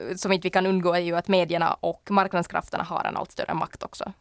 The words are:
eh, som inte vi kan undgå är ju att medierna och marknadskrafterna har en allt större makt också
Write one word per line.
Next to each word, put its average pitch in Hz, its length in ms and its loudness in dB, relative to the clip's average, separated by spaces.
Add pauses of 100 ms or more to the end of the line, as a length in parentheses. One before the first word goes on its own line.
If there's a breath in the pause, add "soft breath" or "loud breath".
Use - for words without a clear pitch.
eh, 185 60 -6
som 196 160 0
inte 180 140 2
vi 180 40 -2
kan 190 160 2
undgå 180 280 4
är 175 60 2
ju 170 160 0
att 175 120 -2
medierna 170 460 4
och - 380 -4
marknadskrafterna 190 720 0
har 170 200 -4
en - 140 -4
allt - 140 -8
större - 220 -6
makt - 300 -6
också - 380 -10